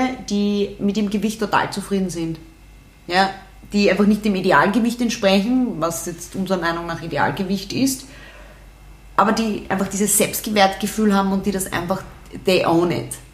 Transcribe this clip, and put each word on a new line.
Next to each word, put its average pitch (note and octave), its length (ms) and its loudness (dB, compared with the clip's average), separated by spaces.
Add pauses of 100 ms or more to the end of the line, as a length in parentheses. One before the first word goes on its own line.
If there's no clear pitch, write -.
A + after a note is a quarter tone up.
(300)
die G3+ 480 0
mit G3+ 180 -2
dem G3+ 140 0
Gewicht G#3 300 -2
total - 320 0
zufrieden F#3+ 380 -2
sind, E3 280 -6 (720)
ja, F#3+ 200 4 (440)
die G3+ 180 6
einfach G3 160 4
nicht G#3 180 4
dem G3+ 120 2
Idealgewicht G3 680 2
entsprechen, G#3+ 760 2
was E3 260 -4
jetzt - 300 -12
unserer F#3 220 -2
Meinung E3+ 280 -4
nach E3 160 -8
Idealgewicht F3+ 680 -2
ist, C4+ 340 -2 (1080)
aber G#3 160 4
die A3 360 -2
einfach G3 200 -2
dieses G3 280 0
Selbstwertgefühl G3+ 960 0
haben G3 200 2
und F#3+ 120 -2
die G3+ 60 0
das F#3 220 -4
einfach, F3 300 -4 (420)
they F#3 200 2
own E3+ 280 2
it. B2 160 -4 (260)